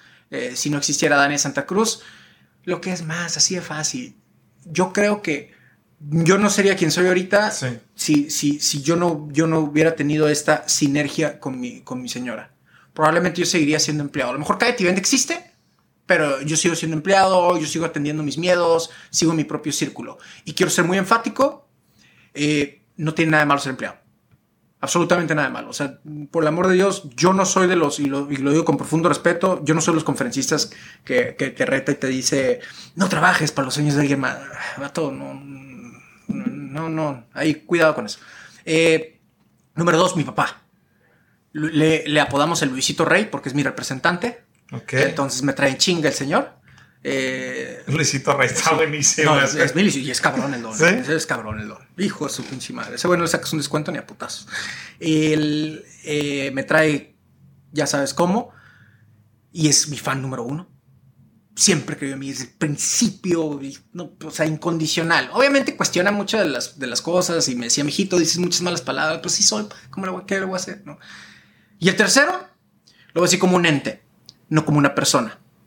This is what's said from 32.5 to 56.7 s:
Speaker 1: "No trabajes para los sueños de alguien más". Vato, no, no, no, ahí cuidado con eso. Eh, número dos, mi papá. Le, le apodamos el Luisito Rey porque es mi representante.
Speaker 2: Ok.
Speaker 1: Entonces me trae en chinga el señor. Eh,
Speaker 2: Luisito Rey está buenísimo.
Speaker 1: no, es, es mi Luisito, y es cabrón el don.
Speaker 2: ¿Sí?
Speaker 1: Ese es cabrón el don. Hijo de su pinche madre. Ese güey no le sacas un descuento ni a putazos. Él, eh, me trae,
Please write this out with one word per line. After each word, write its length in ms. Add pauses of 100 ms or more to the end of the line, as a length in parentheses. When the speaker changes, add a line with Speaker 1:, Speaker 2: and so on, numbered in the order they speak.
Speaker 1:
"No 140
trabajes 420
para 140
los 80
sueños 200
de 60
alguien 200
más". 180 (400)
Vato, 340
no, 220 (920)
no, 600
no, 460
ahí 220 (100)
cuidado 280
con 120
eso. 120 (460)
Eh, 560 (540)
número 240
dos, 180
mi 80
papá. 380 (920)
Le, 540
le 140
apodamos 420
el 80
Luisito 340
Rey 260
porque 180
es 80
mi 80
representante. 800 (280)
Speaker 2:
Ok. 220
Speaker 1:
Entonces 480
me 100
trae 180
en 80
chinga 300
el 60
señor. 380 (500)
Eh, 840
Speaker 2:
Luisito 480
Rey 100
está 280
buenísimo. 600
Speaker 1:
no, 80
es, 140
es 180
mi 80
Luisito, 240
y 60
es 80
cabrón 340
el 80
don. 160
Speaker 2:
¿Sí? 60
Speaker 1:
Ese 320
es 100
cabrón 320
el 100
don. 100 (200)
Hijo 280
de 60
su 120
pinche 280
madre. 240
Ese 120
güey 100
no 60
le 60
sacas 220
un 60
descuento 320
ni 80
a 80
putazos. 400 (540)
Él, 840 (200)
eh, 500
me 80
trae, 540 (560)